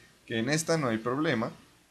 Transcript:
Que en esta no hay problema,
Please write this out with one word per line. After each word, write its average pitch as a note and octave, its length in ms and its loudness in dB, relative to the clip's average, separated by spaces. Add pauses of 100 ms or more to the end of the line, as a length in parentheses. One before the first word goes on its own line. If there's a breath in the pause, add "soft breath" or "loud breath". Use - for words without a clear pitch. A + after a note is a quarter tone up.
(280 loud breath)
Que A#2 100 -2
en A2+ 120 0
esta E3 260 2
no C#3+ 120 0
hay A2 100 2
problema, B2 520 0 (400)